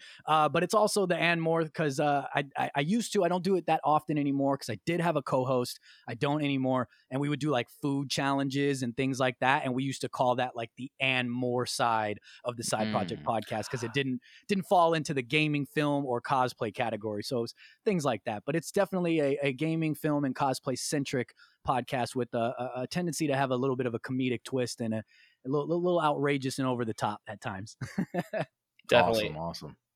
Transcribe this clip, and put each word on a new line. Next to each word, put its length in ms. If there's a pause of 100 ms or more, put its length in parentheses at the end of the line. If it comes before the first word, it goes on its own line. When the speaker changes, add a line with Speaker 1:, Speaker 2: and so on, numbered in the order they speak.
(260)
Speaker 1:
Uh, 220
but 160
it's 100
also 320
the 120
and 240
more 260
'cause, 320
uh, 240 (100)
I, 120 (100)
I, 200
I 40
used 320
to, 140
I 20
don't 160
do 120
it 100
that 180
often 340
anymore 400
'cause 120
I 160
did 160
have 160
a 40
co-host. 560 (300)
I 60
don't 280
anymore. 460 (240)
And 80
we 80
would 140
do, 80
like, 180 (140)
food 280
challenges 720
and 140
things 240
like 220
that. 240
And 100
we 80
used 180
to 80
call 280
that, 180
like, 220
the 120 (120)
and 280
more 360
side 560 (240)
of 100
the 80
Side 300
Project 300
Speaker 2:
Mm. 20
Speaker 1:
Podcast 440
'cause 140
it 80
didn't, 300 (260)
didn't 200
fall 260
into 200
the 200
gaming, 320
film, 400
or 160
cosplay 500
category. 520
So 160
it 20
was 140 (300)
things 200
like 200
that. 200
But 100
it's 160
definitely 480
a, 220
a 100
gaming, 440
film, 300
and 100
cosplay-centric 1000 (340)
podcast 480
with 200
a, 180 (240)
a, 40
a 60
tendency 380
to 100
have 140
a 60
little 200
bit 120
of 80
a 40
comedic 440
twist 360
and 140
a, 40
a 520
little, 180
little, 160
little 180
outrageous 580
and 80
over 180
the 80
top 340
at 140
times. 360 (200)
<laughs> 200 (720)
Speaker 3:
Definitely. 420
Speaker 2:
Awesome, 80
awesome. 400 (180)